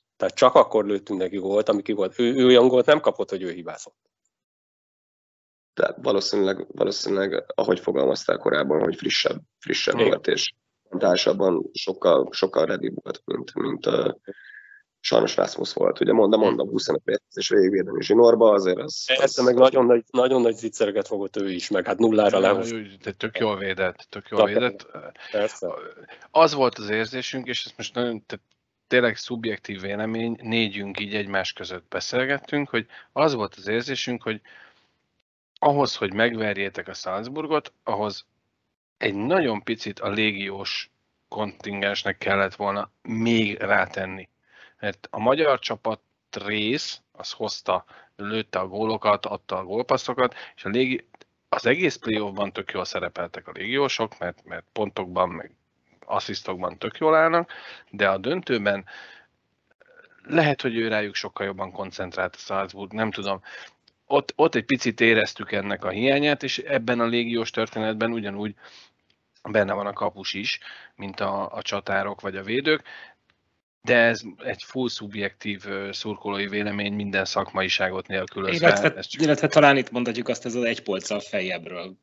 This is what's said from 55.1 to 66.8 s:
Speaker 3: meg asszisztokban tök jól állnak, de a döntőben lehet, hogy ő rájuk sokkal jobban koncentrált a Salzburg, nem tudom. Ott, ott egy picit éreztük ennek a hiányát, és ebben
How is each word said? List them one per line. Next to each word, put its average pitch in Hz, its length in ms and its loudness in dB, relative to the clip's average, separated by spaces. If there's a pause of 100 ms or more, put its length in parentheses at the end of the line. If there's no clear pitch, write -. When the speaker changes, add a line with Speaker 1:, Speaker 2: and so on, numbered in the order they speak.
Speaker 3:
meg 87 260 -12 (520)
asszisztokban 92 720 -6
tök - 200 -8
jól 156 160 2
állnak, 165 380 2 (380)
de 101 180 0
a 95 100 2
döntőben 101 640 -2 (1400)
lehet, 151 380 2
hogy 117 160 -2
ő 113 120 0
rájuk 107 260 -2
sokkal 98 320 -6
jobban 95 260 -8
koncentrált 92 640 -6
a - 40 -20
Salzburg, 98 540 -6
nem 110 180 -2
tudom. 98 300 -6 (680)
Ott, 143 280 2
ott 160 180 4
egy 113 100 0
picit 120 360 -2
éreztük 113 520 2
ennek 101 320 -4
a 98 40 -2
hiányát, 139 540 0
és 135 160 -4
ebben 123 420 -2